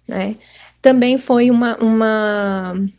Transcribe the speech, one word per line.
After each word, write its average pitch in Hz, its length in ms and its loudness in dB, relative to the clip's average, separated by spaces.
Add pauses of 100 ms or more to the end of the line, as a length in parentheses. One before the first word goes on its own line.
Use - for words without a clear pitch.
né? 196 300 -8 (440)
Também 254 380 4
foi 247 320 2
uma, 240 280 0
uma, 208 1000 -2 (180)